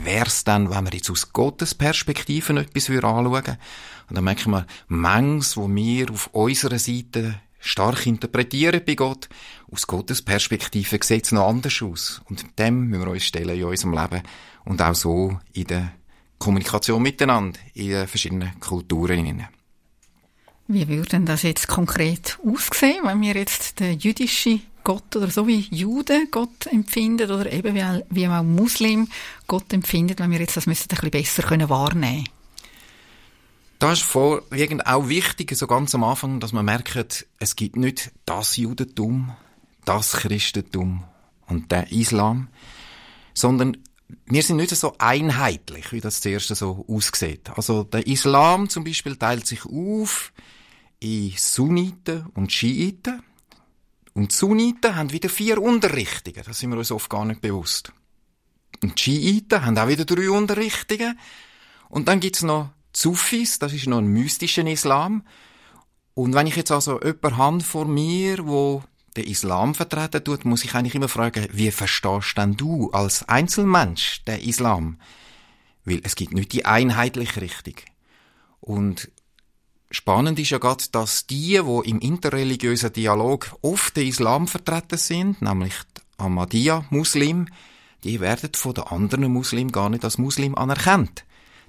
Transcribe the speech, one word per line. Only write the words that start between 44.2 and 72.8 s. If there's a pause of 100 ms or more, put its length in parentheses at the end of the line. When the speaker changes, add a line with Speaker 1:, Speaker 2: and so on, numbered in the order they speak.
Speaker 1:
wir
sind
nicht
so
einheitlich,
wie
das
zuerst
so
aussieht.
Also
der
Islam
zum
Beispiel
teilt
sich
auf (640)
in
Sunniten
und
Schiiten. (880)
Und
die
Sunniten
haben
wieder
vier
Unterrichtungen,
das
sind
wir
uns
oft
gar
nicht
bewusst. (880)
Und
die
Schiiten
haben
auch
wieder
drei
Unterrichtungen. (680)
Und
dann
gibt's
noch (200)
Sufis,
das
ist
noch
ein
mystischer
Islam. (920)
Und
wenn
ich
jetzt
also
jemanden
habe
vor
mir,
wo (320)
den
Islam
vertreten
tut,
muss
ich
eigentlich
immer
fragen,
wie
verstehst
denn
du